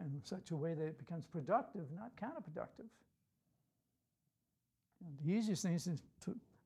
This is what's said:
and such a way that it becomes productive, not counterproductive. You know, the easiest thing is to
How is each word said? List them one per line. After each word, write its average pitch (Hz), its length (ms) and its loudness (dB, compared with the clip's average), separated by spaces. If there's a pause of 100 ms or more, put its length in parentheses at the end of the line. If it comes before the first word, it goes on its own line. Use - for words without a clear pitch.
and 143 240 -4
such - 240 -6
a 170 80 0
way 165 160 0
that 156 100 0
it 156 140 -2
becomes 165 300 -6
productive, 170 640 2
not 214 240 -8
counterproductive. 226 720 -6 (2000)
You 180 80 -12
know, 156 40 -8 (120)
the 156 80 6
easiest 214 300 6
thing 175 140 6
is 170 100 2 (360)
to - 180 -2 (260)